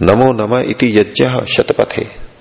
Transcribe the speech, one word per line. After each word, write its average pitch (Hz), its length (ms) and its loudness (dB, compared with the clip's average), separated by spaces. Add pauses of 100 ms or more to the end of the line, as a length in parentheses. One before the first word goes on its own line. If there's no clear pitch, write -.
नमो 110 300 4
नमः 113 300 -2
इति 107 380 0
यज्ञः 127 460 0
शतपथे। - 640 -2 (340)